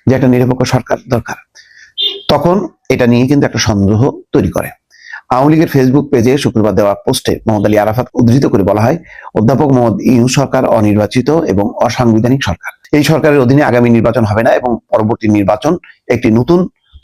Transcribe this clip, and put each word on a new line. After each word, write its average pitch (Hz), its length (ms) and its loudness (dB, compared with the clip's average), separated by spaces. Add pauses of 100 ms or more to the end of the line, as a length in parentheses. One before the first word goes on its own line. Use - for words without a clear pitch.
যে 131 80 2
একটা 131 120 0
নিরপেক্ষ 127 360 0
সরকার - 340 -4 (120)
দরকার, 120 260 -6 (920)
তখন 180 400 0 (220)
এটা 123 180 0
নিয়ে 123 200 2
কিন্তু 143 180 2
একটা 117 140 -6
সন্দেহ 107 520 0 (200)
তৈরি 110 200 0
করে। - 180 -6 (600)
আওয়ামী 135 240 2
লীগের 160 200 2
Facebook 135 360 2
পেজে 127 280 2
শুক্রবার 107 380 0
দেওয়া 101 180 0
পোস্টে - 540 -4
মোহাম্মদ 107 200 0
আলী 107 100 0
আরাফাত 110 360 -2
উদ্ধৃত 123 320 2
করে 107 180 0
বলা 98 180 0
হয়, 135 160 0 (380)
"অধ্যাপক 135 360 0
মোহাম্মদ 117 300 0
ইউনূস 127 340 2
সরকার 131 300 -2
অনির্বাচিত 107 640 0
এবং 110 460 -2
অসাংবিধানিক 117 680 0
সরকার। - 540 -6
এই 147 60 2
সরকারের 151 360 2
অধীনে 135 240 2
আগামী 120 260 2
নির্বাচন 113 360 2
হবে 104 180 -2
না 139 100 2
এবং 123 240 -2 (120)
পরবর্তী 110 380 -2
নির্বাচন 104 500 0 (300)
একটি 117 240 0
নতুন 170 360 2 (360)